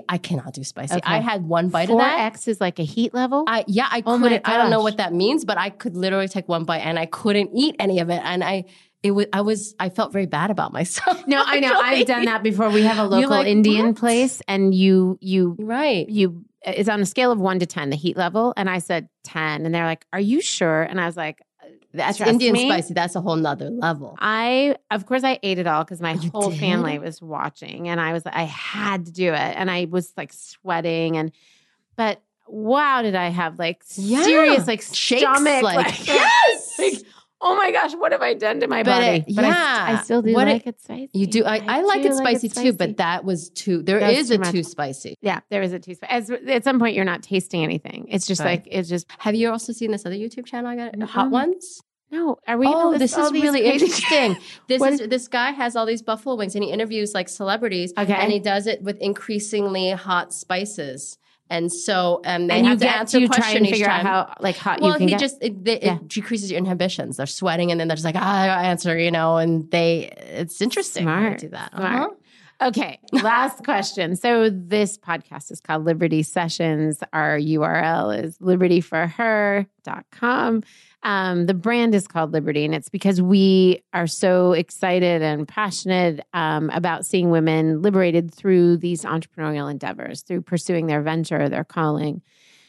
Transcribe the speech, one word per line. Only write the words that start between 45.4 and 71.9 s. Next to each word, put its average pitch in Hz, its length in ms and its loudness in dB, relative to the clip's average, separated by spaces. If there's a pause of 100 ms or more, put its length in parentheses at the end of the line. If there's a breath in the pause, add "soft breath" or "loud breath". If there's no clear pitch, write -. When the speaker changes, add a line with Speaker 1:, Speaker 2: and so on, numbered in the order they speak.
Speaker 2:
there 202 120 -2
is 185 120 -2
a 180 60 -8
too 180 160 -16
spicy. - 180 -10
As, 233 180 -4
at 254 320 -2
some 262 160 2
point, 226 160 2
you're 190 100 0
not 180 180 -4
tasting 185 400 -2
anything. - 460 -6
It's 190 180 -2
just 180 140 -2
Speaker 1:
Right. 175 240 0
Speaker 2:
like, - 60 -20
it's 180 180 -4
just 170 160 -4 (140)
Speaker 1:
Have 214 160 -2
you 226 160 0
also 226 220 -8
seen 226 180 -4
this 208 140 -6
other 180 100 -8
YouTube 233 300 -10
channel 247 260 -10
I 240 40 -8
got? 233 240 -10 (100)
Hot 254 180 0
Speaker 2:
Mm-mm. 269 40 -2
Speaker 1:
Ones? 311 500 -2 (300)
Speaker 2:
No, 320 260 -2 (100)
are 233 100 0
we 262 100 4
gonna 320 180 4
Speaker 1:
Oh, 339 60 4
Speaker 2:
list 294 80 2
Speaker 1:
this 262 180 0
Speaker 2:
all 294 80 4
Speaker 1:
is 302 60 2
Speaker 2:
these 294 120 0
Speaker 1:
really 285 180 2
Speaker 2:
crazy 277 240 4
<laughs> - 0 -
Speaker 1:
interesting. 294 520 2 (300 loud breath)
This 254 120 2
Speaker 2:
What 269 140 4
Speaker 1:
is, 277 80 -2
Speaker 2:
is 240 80 -6
Speaker 1:
this 247 180 -2
guy 247 240 -2
has 247 240 -4
all 226 120 0
these 226 160 -2
buffalo 226 320 -4
wings 202 200 -6
and 208 80 -2
he 185 80 -4
interviews, 208 420 -4
like, 185 160 -4
celebrities. 196 680 -4
Speaker 2:
Okay. 202 160 0
Speaker 1:
And 202 180 2
he 208 80 0
does 196 280 -2
it 220 160 -2
with 202 160 -6
increasingly 202 920 -4
hot 185 420 -4
spices. 170 840 -8 (320)
And 170 220 -2
so, 175 540 0
um, 175 220 0
they 175 100 2
Speaker 2:
And 233 80 6
Speaker 1:
have 247 100 6
Speaker 2:
you 214 40 2
Speaker 1:
to 240 60 4
Speaker 2:
get 240 140 4
Speaker 1:
answer 233 200 2
Speaker 2:
to 247 80 6
Speaker 1:
the 240 60 0
Speaker 2:
try 247 40 4
Speaker 1:
question 220 200 2
Speaker 2:
and 214 100 4
Speaker 1:
each 196 60 0
Speaker 2:
figure 208 160 2
out 190 120 2
Speaker 1:
time. 185 40 0
Speaker 2:
how, 190 340 0
like, 185 180 -2
hot - 240 -2
Speaker 1:
Well, 202 120 4
Speaker 2:
you 202 40 0
can 185 120 2
Speaker 1:
he 180 40 2
Speaker 2:
get? 202 60 0
Speaker 1:
just, 269 240 -4
it, 196 240 -6
it 226 160 0
Speaker 2:
Yeah. 180 140 0 (100)
Speaker 1:
decreases 202 420 -6
your 165 80 -4
inhibitions. 175 600 -4
They're 139 100 -6
sweating 175 440 -2
and 170 80 0
then 165 80 -2
they're 160 100 0
just 156 80 -4
like, 160 120 0
"Ah, 190 260 2 (140)
I'll 180 80 0
answer," 175 320 0
you 170 140 2
know, 165 260 2
and 165 320 0
they, 170 480 2
it's 147 440 -10
interesting 247 440 -2
how 160 140 0
they 214 80 2
Speaker 2:
Smart. 202 120 -4
Speaker 1:
do - 100 -14
that. - 260 -14
Speaker 2:
Smart. 185 180 -2